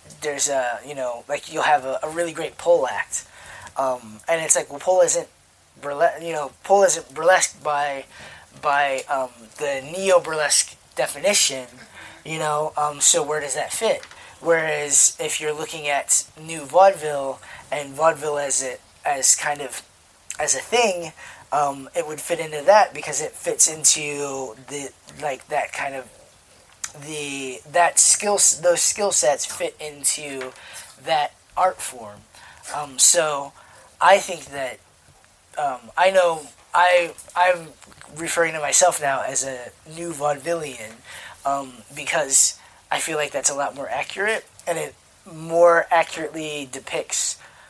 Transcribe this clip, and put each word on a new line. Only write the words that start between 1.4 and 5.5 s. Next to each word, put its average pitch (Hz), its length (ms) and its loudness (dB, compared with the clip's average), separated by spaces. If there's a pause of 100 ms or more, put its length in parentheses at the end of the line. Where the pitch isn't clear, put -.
you'll 151 100 -2
have 147 220 2
a, 135 180 -4
a 156 60 -6
really 165 240 -4
great 160 240 -10
pole 165 300 4
act. - 400 -6 (500)
Um, 120 500 -4
and 165 140 0
it's 156 140 2
like, 160 140 -2
well, 143 100 -12
pole 185 220 4
isn't 170 260 2 (540)